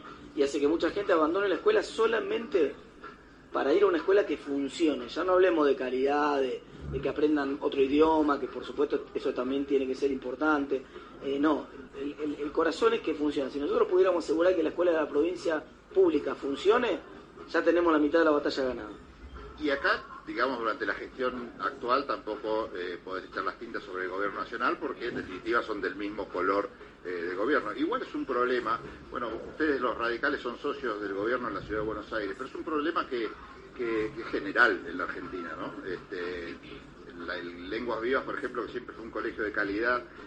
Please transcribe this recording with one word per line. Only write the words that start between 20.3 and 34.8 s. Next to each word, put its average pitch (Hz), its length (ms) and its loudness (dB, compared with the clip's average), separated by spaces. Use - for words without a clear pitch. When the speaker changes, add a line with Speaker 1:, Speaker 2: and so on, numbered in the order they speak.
Speaker 2:
durante 110 260 -2
la 98 100 0
gestión 123 560 -4
actual 120 440 0
tampoco, 110 680 -2
eh, 90 300 -6
podés 90 220 -8
echar 92 180 -6
las 98 160 -4
tintas 113 240 -10
sobre 92 200 -6
el 90 60 -4
gobierno 101 300 -4
nacional 120 400 -4
porque 120 280 -6
en - 80 -6
definitiva 92 460 -2
son 107 180 -6
del 90 140 -4
mismo 104 340 -6
color, 98 400 0
eh, 87 60 -8
de 90 260 -4
gobierno. 107 400 0
Igual 359 260 -2
es - 100 -12
un 302 120 -4
problema, 123 560 0
bueno, 123 180 -6
ustedes 151 300 0
los 117 160 -2
radicales 117 440 -2
son 123 180 -6
socios 117 420 -4
del 98 140 -4
gobierno 120 320 -2
en 107 80 -6
la 92 60 -6
Ciudad 104 200 -4
de 107 60 -2
Buenos 107 260 -8
Aires, 101 240 -4
pero 127 120 -10
es - 80 -14
un 170 80 -8
problema 156 440 -2
que, 117 200 -4
que, 113 400 -2
que 113 60 -8
es - 60 -8
general 104 600 2